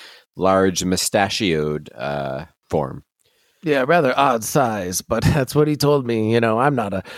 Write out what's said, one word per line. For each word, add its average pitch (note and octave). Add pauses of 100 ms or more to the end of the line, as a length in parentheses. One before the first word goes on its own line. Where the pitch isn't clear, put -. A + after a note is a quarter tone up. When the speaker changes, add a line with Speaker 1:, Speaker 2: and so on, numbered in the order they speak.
(360)
Speaker 1:
large F#2+
mustachioed, F2+
uh, C#2 (240)
form. C#2+ (600)
Speaker 2:
Yeah, C#3+
rather D3+
odd C3+
size, G#2
but A2+
<laughs> -
that's C#3
what D3+
he D3+
told C#3+
me. A2
You A#2
know, A2+
I'm C#3+
not G#2
a, F#2+ (160)